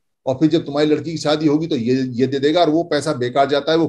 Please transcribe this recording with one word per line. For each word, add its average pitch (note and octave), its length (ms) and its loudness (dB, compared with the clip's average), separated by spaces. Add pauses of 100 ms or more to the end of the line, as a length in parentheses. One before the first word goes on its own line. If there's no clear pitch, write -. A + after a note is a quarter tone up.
(260)
और C3 80 0
फिर D#3 160 2
जब D#3+ 160 0
तुम्हारी D3 220 0
लड़की D3+ 220 0
की D#3+ 80 -6
शादी D3+ 280 0
होगी D3+ 200 2
तो D#3+ 100 -2
ये, B2 180 0
ये C3 320 0
दे C3+ 120 -2
देगा, D#3 220 2
और D#3 100 4
वो E3 120 0
पैसा D3 300 -4
बेकार B2+ 360 0
जाता C#3+ 240 0
है, E3 60 2
वो D#3+ 100 2